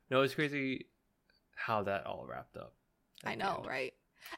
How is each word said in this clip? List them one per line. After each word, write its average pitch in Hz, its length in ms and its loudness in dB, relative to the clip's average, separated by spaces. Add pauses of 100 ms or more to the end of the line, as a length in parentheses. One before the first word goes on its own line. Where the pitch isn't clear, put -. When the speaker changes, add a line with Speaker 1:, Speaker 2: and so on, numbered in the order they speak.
Speaker 1:
No, 131 120 6
it's 135 140 4
crazy 139 520 0 (680)
how 107 280 2
that 98 220 0
all - 240 -6
wrapped - 280 -10
up - 180 -12 (480)
at 110 80 -2
Speaker 2:
I - 40 -2
Speaker 1:
the - 80 -2
Speaker 2:
know, 190 140 2
Speaker 1:
end. - 100 -6
Speaker 2:
right? 135 260 -2 (440)